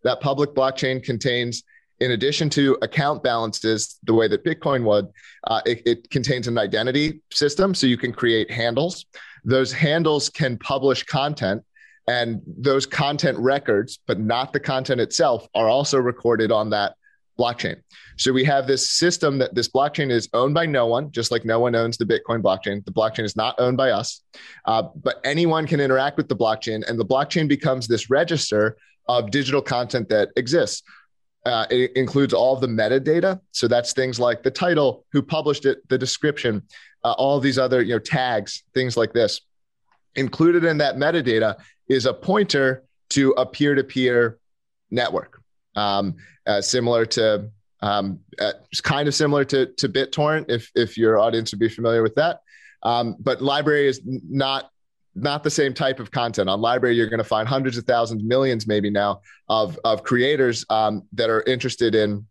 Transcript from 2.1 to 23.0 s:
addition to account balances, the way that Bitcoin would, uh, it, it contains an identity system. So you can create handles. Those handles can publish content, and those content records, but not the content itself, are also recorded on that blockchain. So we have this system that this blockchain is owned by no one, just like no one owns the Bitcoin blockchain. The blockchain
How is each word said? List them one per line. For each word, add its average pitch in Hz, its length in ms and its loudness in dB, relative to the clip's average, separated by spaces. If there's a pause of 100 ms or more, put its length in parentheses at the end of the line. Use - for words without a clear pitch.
addition 139 400 0
to 139 320 4
account 123 400 -2
balances, 113 800 -2
the 113 100 0
way 113 160 4
that 101 160 -2
Bitcoin 139 400 -2
would, 104 220 4 (380)
uh, 113 200 -2
it, 117 220 0
it 120 240 0
contains 127 360 -2
an 120 120 -2
identity 123 640 -2 (100)
system. 175 420 0
So - 120 0
you 123 100 4
can 120 160 -6
create 113 380 0
handles. 120 560 -2 (380)
Those 131 280 2
handles 156 580 0
can 127 260 -4
publish 127 460 0
content, 135 600 -4 (420)
and 117 400 -2
those 135 400 0
content 147 520 -2
records, 123 680 0
but 104 140 -2
not 120 320 -2
the 143 80 -2
content 131 400 -2
itself, 131 560 0
are 113 120 4
also 139 300 2
recorded 117 540 0
on 107 180 0
that 101 240 -2 (440)
blockchain. 120 380 -2 (400)
So 135 160 0
we 131 120 2
have 139 220 2
this 131 240 0
system 160 480 0
that 123 160 -2
this 117 140 -2
blockchain 143 420 0
is 113 220 0
owned 131 220 2
by 165 120 2
no 131 200 2
one, 131 240 0
just 117 200 -4
like 117 140 -2
no 113 140 2
one 120 160 2
owns 117 220 0
the 117 80 -2
Bitcoin 113 380 0
blockchain. 98 420 -2
The 95 80 -10
blockchain 110 320 0